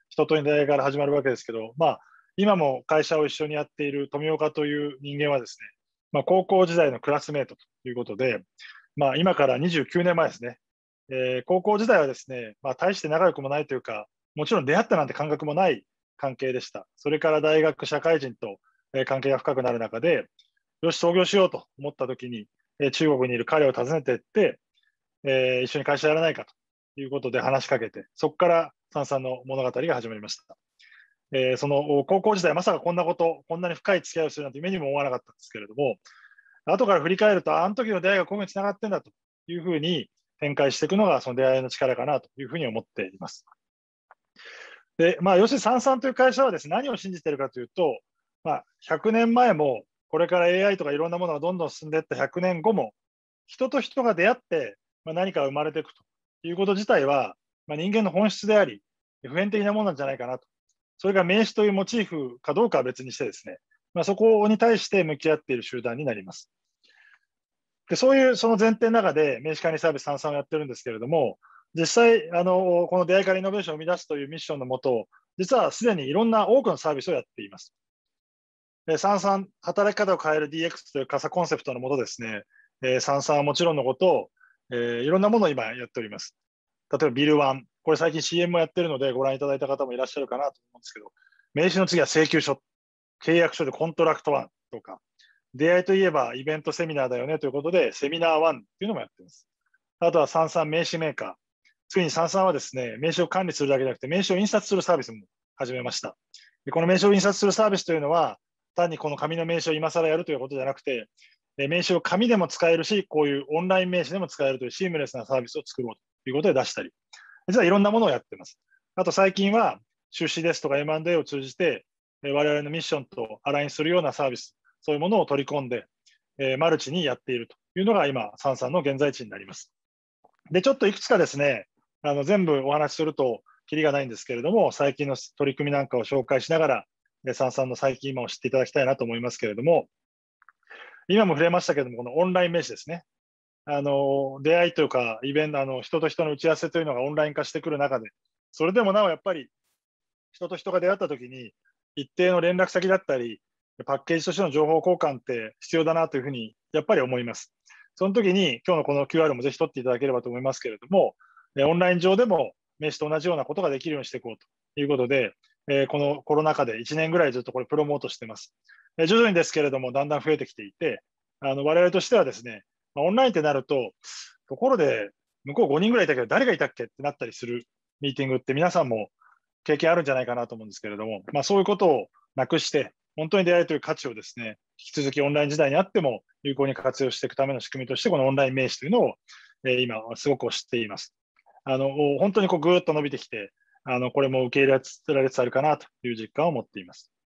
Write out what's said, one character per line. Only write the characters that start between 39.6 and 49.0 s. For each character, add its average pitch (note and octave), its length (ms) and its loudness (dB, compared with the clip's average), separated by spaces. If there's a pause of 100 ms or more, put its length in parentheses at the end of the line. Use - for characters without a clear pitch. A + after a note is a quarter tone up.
ふ F3+ 80 -4
う D#3 80 0
に D#3 300 -4 (300)
展 C#3+ 160 -4
開 C#3 160 2
し - 80 -4
て D#3 60 -2
い D3 40 2
く F#3 60 0
の G#3+ 80 4
が、 D#3+ 160 4
そ B2+ 120 -8
の B2 40 -6
出 C3 100 2
会 C3 140 4
い - 20 -2
の B2+ 80 -6
力 B2+ 280 0
か B2 80 -4
な C3+ 160 -2
と - 160 -20
い C3+ 80 -10
う - 20 -10
ふ A2+ 60 -12
う E3 60 -6
に C#3+ 80 -4
思 A2 120 -4
っ - 40 -6 (120)
て F#2 180 -6
い F#2+ 60 -20
ま F3 80 -12
す。 - 180 -20 (1500)
で、 E3+ 220 4
ま F#3 140 4
あ、 F3+ 40 8
要 G#3+ 100 8
す C4+ 80 0
る - 20 2
に - 40 -4
さ A#3 140 2
ん B3 60 0
さ C4+ 120 4
ん B3+ 60 -2
と C#4 80 -4
い B3+ 40 -2
う - 20 -4
会 B3+ 200 4
社 C4 120 2
は A#3+ 60 2
で E3 80 -4
す D3 100 -14
ね、 F3 80 -2
何 C#4 100 -4
を A#3+ 80 -4
信 F#3+ 160 -10
じ F3 100 -12
て - 60 -10
い D3+ 60 0
る C3+ 40 -4
か C3+ 120 -4
と - 100 -14
い B2 40 -8
う A2+ 120 -14
と、 D3 240 0 (440)
ま D#3+ 100 -2
あ、 B2+ 120 -6 (140)
百 E3 320 -2